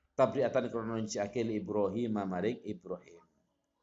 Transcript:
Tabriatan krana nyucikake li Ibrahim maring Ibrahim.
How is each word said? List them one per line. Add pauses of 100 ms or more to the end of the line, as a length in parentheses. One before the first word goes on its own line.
(120)
Tabriatan
krana
nyucikake
li
Ibrahim
maring
Ibrahim. (640)